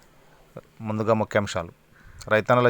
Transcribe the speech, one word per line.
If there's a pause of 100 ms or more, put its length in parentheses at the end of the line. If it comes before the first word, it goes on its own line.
(880)
ముందుగా
ముఖ్యాంశాలు. (640)
రైతన్నల